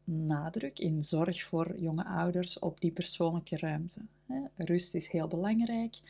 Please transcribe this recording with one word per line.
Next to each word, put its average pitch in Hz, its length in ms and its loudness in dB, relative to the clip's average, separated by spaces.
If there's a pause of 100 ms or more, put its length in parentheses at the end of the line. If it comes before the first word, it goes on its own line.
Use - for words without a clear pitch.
nadruk 160 760 0
in 156 240 2
zorg 170 400 2
voor 165 360 0
jonge 165 260 0
ouders 180 540 0
op - 220 -2
die 170 100 4
persoonlijke 165 680 0
ruimte. 160 440 -4 (260)
Hè, 262 140 -4 (140)
rust 175 400 0
is 165 140 -2
heel 165 200 0
belangrijk. 226 800 0